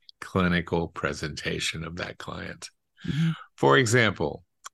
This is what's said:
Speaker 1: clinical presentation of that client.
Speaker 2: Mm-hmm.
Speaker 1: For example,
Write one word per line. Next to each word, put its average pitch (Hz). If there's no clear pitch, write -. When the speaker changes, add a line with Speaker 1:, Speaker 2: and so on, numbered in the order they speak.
Speaker 1:
clinical 87
presentation 80
of 85
that -
client. -
Speaker 2:
Mm-hmm. 160
Speaker 1:
For 139
example, 107